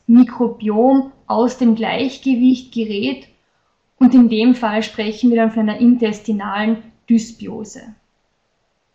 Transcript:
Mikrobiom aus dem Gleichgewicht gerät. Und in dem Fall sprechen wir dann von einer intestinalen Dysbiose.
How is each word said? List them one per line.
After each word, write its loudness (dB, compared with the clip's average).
Mikrobiom 2
aus -2
dem 2
Gleichgewicht -2
gerät. -6
Und 4
in 6
dem 2
Fall -4
sprechen -4
wir 2
dann 2
von -2
einer -6
intestinalen -2
Dysbiose. -6